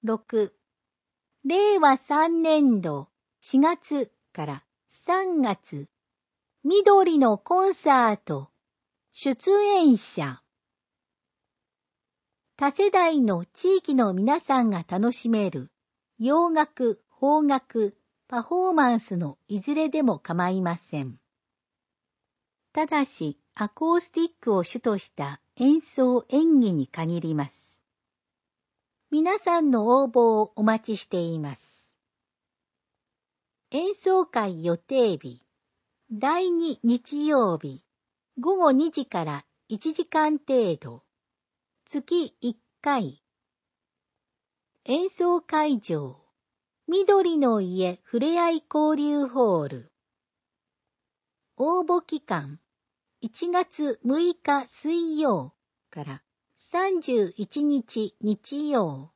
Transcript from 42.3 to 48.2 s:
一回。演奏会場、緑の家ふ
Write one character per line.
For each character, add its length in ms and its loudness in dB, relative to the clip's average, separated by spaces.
一 160 -4
回。 420 -4
演 260 -2
奏 300 0
会 400 -2
場、 400 -8
緑 480 2
の 240 2
家 420 -4
ふ 160 -4